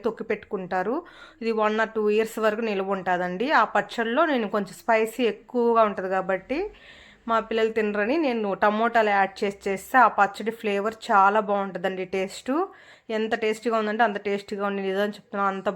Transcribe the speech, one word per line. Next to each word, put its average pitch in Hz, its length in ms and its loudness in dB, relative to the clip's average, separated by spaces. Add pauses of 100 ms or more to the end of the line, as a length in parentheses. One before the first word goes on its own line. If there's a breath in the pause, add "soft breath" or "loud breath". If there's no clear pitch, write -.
తొక్కి 220 260 -6
పెట్టుకుంటారు. 190 640 -4 (460 loud breath)
ఇది 226 180 -2
one 214 240 2
or 214 140 -2
two 214 180 0
years 220 180 0 (120)
వరకు 214 240 0
నిల్వ 196 280 -2
ఉంటుందండి. 180 520 -2 (120)
ఆ - 20 6 (120)
పచ్చళ్ళలో 226 560 0
నేను 226 240 0
కొంచెం 202 260 -4
స్పైసీ 226 400 0 (120)
ఎక్కువగా 233 580 2
ఉంటుంది 190 260 -4
కాబట్టి 190 420 -2 (720 loud breath)
మా 233 60 2 (120)
పిల్లలు 220 280 0
తినరని 208 480 0
నేను 233 240 0 (140)
టమోటాలు 214 540 2
యాడ్ 190 240 2
చేసి 202 260 -4
చేస్తే 196 400 0
ఆ - 20 8 (120)
పచ్చడి 202 320 0 (100)
ఫ్లేవర్ 202 340 -2 (140)
చాలా 202 300 6 (100)
బాగుంటుందండి. 190 560 -4 (100)
టేస్ట్ 190 340 -6 (680 loud breath)
ఎంత 220 160 -2 (100)
టేస్టీగా 220 380 -2
ఉందంటే 214 260 0
అంత 202 100 -2 (100)
టేస్టీగా 202 420 -4
ఉంది, 196 180 -4
నిజం 202 300 0
చెప్తున్నాను, 196 360 -4
అంత 190 220 -4